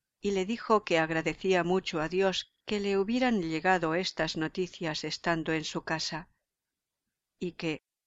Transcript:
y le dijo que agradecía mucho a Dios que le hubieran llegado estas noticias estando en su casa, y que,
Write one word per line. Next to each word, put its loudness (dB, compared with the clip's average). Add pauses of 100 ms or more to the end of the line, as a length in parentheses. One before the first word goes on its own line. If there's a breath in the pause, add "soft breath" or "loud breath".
(200)
y 0
le 0
dijo 2
que 2
agradecía 2
mucho 0
a -2
Dios 0 (100)
que -2
le 2
hubieran 2
llegado 2
estas -2
noticias -4
estando -2
en -2
su -6
casa, -6 (1120)
y -4
que, -4 (220)